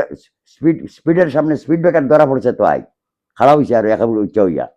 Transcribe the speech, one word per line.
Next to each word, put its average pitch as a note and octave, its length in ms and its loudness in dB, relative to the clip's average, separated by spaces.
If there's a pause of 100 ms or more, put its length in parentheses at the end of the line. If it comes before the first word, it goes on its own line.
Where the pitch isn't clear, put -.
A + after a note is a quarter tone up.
(480)
স্পিড, D#3 300 -4 (140)
স্পিডের E3+ 380 -2
সামনে D3+ 280 -2
স্পিড E3 240 -4
ব্রেকার D#3+ 260 0
ধরা D3+ 180 4
পড়ছে B2+ 280 0
তো G#2 100 -2
আই, C#2+ 180 0 (560)
খাড়া C3 180 4
হইছে C3 200 0
আর A2 100 0
একা G#2+ 200 0
উচ্চ G#2+ 340 -4
হইয়া। D#2 260 0 (120)